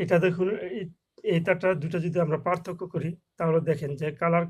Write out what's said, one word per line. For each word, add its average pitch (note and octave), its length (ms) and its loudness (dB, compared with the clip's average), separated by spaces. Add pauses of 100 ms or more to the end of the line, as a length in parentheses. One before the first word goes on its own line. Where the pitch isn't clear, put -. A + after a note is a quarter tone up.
এটা F3 220 4
দেখুন, F3+ 220 2 (300)
এই, G3 60 -6 (400)
এই F#3 220 2
তারটা F#3 220 2 (160)
দুটো E3 220 -2
যদি F3 200 -2
আমরা D3+ 120 0 (100)
পার্থক্য F3 340 -4 (120)
করি, D#3 160 -2 (260)
তাহলে E3 240 2 (100)
দেখেন D3+ 260 -2
যে D3+ 120 -4 (120)
কালার E3+ 300 2